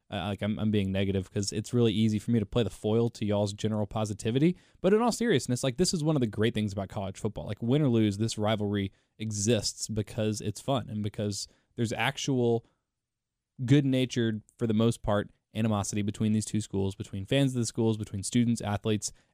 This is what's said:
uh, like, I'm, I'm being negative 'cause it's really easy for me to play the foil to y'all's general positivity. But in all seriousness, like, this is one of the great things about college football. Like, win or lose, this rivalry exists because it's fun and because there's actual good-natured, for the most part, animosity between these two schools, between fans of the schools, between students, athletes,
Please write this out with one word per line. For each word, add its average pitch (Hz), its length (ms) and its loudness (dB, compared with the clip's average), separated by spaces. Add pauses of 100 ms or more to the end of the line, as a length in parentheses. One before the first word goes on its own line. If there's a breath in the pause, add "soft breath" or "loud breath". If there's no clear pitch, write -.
(120)
uh, 104 60 -6
like, 98 260 -4
I'm, 104 160 -2
I'm 107 100 0
being 101 220 2
negative 95 400 0
'cause 101 220 -4
it's - 200 -6
really 117 200 4
easy 107 260 2
for - 120 -6
me 117 80 4
to 101 60 0
play 120 160 0
the 98 80 0
foil 113 420 0
to - 140 -6
y'all's 101 280 0
general 107 340 -2
positivity. 113 720 0 (240 soft breath)
But 190 120 4
in 220 80 4
all 240 120 2
seriousness, 165 500 0
like, 131 140 -2
this 180 180 2
is 151 80 -2
one 156 140 2
of - 20 2
the 120 80 2
great 107 260 0
things 107 200 -2
about 98 160 -6
college 98 280 -8
football. 104 300 -6
Like, 107 160 -8
win 131 180 2
or 147 60 4
lose, 110 300 4
this 110 200 -2
rivalry 104 540 0 (260)
exists 107 680 -2
because 107 540 -2
it's - 180 -6
fun 131 300 -4
and 107 120 -6
because 104 460 -4 (300)
there's 117 160 0
actual 120 720 0 (1000)
good-natured, 127 760 2 (160)
for 120 100 -2
the 113 60 2
most 113 280 4
part, 104 280 0 (260)
animosity 107 460 0
between 107 320 0
these 107 120 0
two 110 140 -2
schools, 98 360 -4
between 98 300 -10
fans 135 300 2
of 123 60 -2
the 113 40 0
schools, 110 320 0
between 101 260 -8
students, 117 380 2
athletes, 104 500 -2 (220)